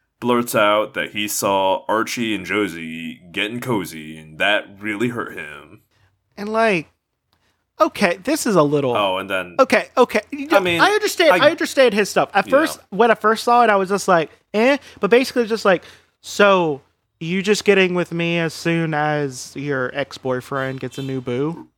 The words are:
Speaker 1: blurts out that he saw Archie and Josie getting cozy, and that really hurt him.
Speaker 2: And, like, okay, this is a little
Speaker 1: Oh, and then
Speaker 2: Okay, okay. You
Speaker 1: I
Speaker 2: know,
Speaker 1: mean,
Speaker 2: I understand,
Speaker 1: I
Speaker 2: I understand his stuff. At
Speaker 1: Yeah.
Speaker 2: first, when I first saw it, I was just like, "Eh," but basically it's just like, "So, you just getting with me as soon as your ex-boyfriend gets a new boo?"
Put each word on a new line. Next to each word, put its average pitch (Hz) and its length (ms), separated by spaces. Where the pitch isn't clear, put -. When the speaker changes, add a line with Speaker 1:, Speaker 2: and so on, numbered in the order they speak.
Speaker 1:
blurts 120 340
out 107 380
that 80 180
he 104 160
saw 95 640
Archie 110 440
and 92 120
Josie 82 760
getting 107 260
cozy, 82 580
and 78 220
that 98 260
really 107 300
hurt 110 280
him. 76 440
Speaker 2:
And, 202 100
like, 220 420
okay, 202 440
this 294 220
is 220 100
a 160 80
little 143 320
Speaker 1:
Oh, 98 220
and 98 120
then 90 300
Speaker 2:
Okay, 220 380
okay. 240 240
You 277 200
Speaker 1:
I - 20
Speaker 2:
know, 392 80
Speaker 1:
mean, 180 180
Speaker 2:
I 349 120
understand, 381 420
Speaker 1:
I 294 40
Speaker 2:
I 320 40
understand 277 420
his 202 160
stuff. - 240
At 196 120
Speaker 1:
Yeah. 220 60
Speaker 2:
first, 294 280
when 220 200
I 208 40
first 214 280
saw 240 200
it, 220 60
I 208 60
was 190 140
just 196 180
like, 170 220
"Eh," 247 240
but 202 80
basically 247 320
it's 214 80
just 220 160
like, 185 180
"So, 180 600
you 175 220
just 196 240
getting 190 300
with 175 160
me 170 280
as 170 140
soon 165 400
as 147 640
your 135 380
ex-boyfriend 135 880
gets 131 180
a 139 60
new 135 180
boo?" 131 460